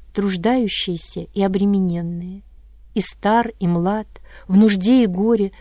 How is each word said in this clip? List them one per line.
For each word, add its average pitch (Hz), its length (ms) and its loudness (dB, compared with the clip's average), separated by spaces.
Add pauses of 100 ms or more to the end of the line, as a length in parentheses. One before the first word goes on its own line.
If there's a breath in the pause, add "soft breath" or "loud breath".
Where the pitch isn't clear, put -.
(140)
труждающиеся 196 1080 -4 (120)
и 202 80 -2
обремененные, 185 1000 0 (500)
и 220 60 -4
стар, 226 600 -2
и 185 60 -2
млад — 185 400 -2 (400 soft breath)
в 190 100 2
нужде 214 460 4
и 214 40 2
горе, 196 540 0